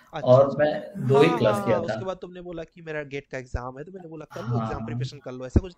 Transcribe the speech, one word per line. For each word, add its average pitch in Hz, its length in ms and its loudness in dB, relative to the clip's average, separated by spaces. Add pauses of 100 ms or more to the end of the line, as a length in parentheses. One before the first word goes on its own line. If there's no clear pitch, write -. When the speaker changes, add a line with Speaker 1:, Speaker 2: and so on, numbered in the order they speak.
(140)
Speaker 1:
अच्छा, 147 140 -4
Speaker 2:
और 131 180 10
Speaker 1:
अच्छा। 139 180 0
Speaker 2:
मैं - 420 -4
दो 139 160 8
ही 160 60 8
Speaker 1:
हाँ, - 100 2
Speaker 2:
class 107 160 4
Speaker 1:
हाँ, 104 120 -2
Speaker 2:
किया 110 100 4
Speaker 1:
हाँ, 104 120 -2
Speaker 2:
था। - 60 -2
Speaker 1:
उसके 185 100 -8
बाद 185 120 -6
तुमने 180 240 -14
बोला 175 240 -10
कि 165 180 -20
मेरा 156 200 -8
गेट 139 240 -10
का 135 120 -10
exam 127 400 -10
है, 151 60 -12
तो 185 80 -18
मैंने 180 160 -16
बोला, 156 160 -14
"कर - 160 -14
लो 107 60 -10
एग्जाम, 113 320 -4
Speaker 2:
हाँ। 110 80 -8
Speaker 1:
preparation 131 320 -6
कर 131 140 -14
लो", 127 140 -12
ऐसा - 140 2
कुछ 185 180 -12